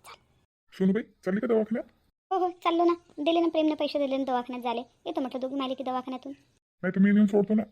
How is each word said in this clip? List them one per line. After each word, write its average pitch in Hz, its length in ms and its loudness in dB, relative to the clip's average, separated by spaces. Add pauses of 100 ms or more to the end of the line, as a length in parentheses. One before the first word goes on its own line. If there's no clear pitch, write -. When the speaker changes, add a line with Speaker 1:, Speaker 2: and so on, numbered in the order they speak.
Speaker 1:
चल. - 160 -20 (580)
Speaker 2:
सोनूबाई, 196 240 2 (220)
चालली 190 160 -2
का 254 60 -2
दवाखान्यात? 226 380 0 (480)
Speaker 1:
हो, 381 60 2
हो, 359 140 -2 (120)
चाललो 339 200 2
ना, 339 100 4 (240)
दिले 330 220 2
ना 339 80 2
प्रेमने 311 260 0
पैसे, 294 240 -2
दिले 269 180 -2
ना 269 80 -2
दवाखान्यात 247 380 -4
झाले. 240 180 -4
येतो - 400 -8
म्हटलं 254 200 -6
दोघी 262 140 -6
मायलेकी 269 300 -4
दवाखान्यातून. 254 480 -8 (500)
Speaker 2:
नाही 185 140 -2
तर 185 40 4
मी 202 120 6
नेऊन 208 140 6
सोडतो 208 280 2
ना 214 180 2